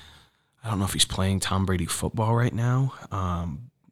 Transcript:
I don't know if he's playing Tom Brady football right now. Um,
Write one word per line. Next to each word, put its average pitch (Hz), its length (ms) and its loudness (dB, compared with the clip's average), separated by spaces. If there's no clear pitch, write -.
I 110 60 -6
don't 101 100 0
know 92 60 2
if - 80 -2
he's - 120 4
playing 95 340 0
Tom 95 260 0
Brady 90 200 2
football 110 500 0
right 120 180 2
now. 123 400 2
Um, 87 600 -4